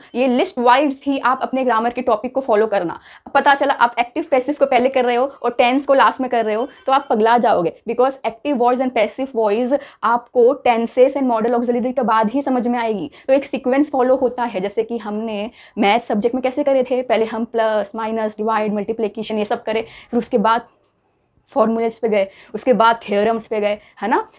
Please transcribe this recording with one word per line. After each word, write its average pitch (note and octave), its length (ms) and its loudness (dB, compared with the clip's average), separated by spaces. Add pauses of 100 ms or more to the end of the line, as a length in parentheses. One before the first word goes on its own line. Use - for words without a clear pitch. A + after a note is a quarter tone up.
(160)
ये B3 120 2
लिस्ट C4 320 0
वाइज C4+ 460 2
ही C#4 140 -2
आप B3+ 220 -2
अपने B3+ 240 -4
ग्रामर A#3 280 0
के B3 80 -6
टॉपिक A#3+ 340 -2
को C4+ 60 0
फॉलो A3 260 2
करना। F3+ 320 -4 (340)
पता C#4 220 4
चला C#4 180 0
आप - 260 0
एक्टिव C4+ 320 -4
पैसिव C4 280 0
को C#4+ 60 4
पहले B3+ 240 2
कर C4 160 0
रहे A#3+ 100 0
हो B3 100 0 (180)
और A#3+ 140 -4
टेंस C4 280 2
को C#4+ 80 2
लास्ट A#3 280 4
में B3+ 80 -4
कर A#3 160 0
रहे G#3+ 100 -2
हो, A#3+ 120 -4 (180)
तो C4 60 -2
आप C4+ 180 0
पगला A3+ 280 4
जाओगे। G3+ 360 0 (160)
Because B3+ 360 0
active B3+ 320 -4
voice B3 280 2
and B3+ 120 -4
passive A#3+ 380 -2
voice A#3 420 0 (260)
आपको A#3+ 420 2 (220)
tenses A#3+ 500 2
and C4 140 0
modal A#3 280 0
auxiliary B3 360 -2
के C4 80 -2
बाद G#3 260 2
ही C4+ 120 -2
समझ B3+ 260 -2
में A#3+ 120 -2
आएगी। A3 300 -4 (180)
तो C4+ 60 2
एक C4+ 120 2
सीक्वेंस C#4 460 -2
फॉलो C4 240 2
होता B3 280 -2
है, A#3 180 -4
जैसे G3+ 220 -2
कि A#3 140 -6
हमने G#3+ 520 -6 (280)
मैथ A3 220 2
सब्जेक्ट A#3 360 -2
में B3+ 80 -4
कैसे C4 200 -2
करे C4+ 200 2
थे, B3+ 180 -2
पहले A3+ 240 0
हम A3 120 -6
प्लस, A3 580 -2
माइनस, A3 420 -4
डिवाइड, G#3+ 360 -2
मल्टीप्लिकेशन G#3+ 640 -4
ये G#3 80 -2
सब A3+ 180 -4
करे, A3 180 -2 (300)
फिर A#3+ 60 -2
उसके A#3+ 200 -2
बाद A3+ 240 2 (880)
फॉर्मूलाज A3+ 480 0
पे A#3 100 -2
गए, G3 180 2 (280)
उसके A#3+ 180 2
बाद A3+ 300 4
थ्योरम्स A3 440 0
पे A3 120 -4
गए, G#3 180 -2 (240)
है G3+ 80 -4
ना। F#4+ 180 0 (120)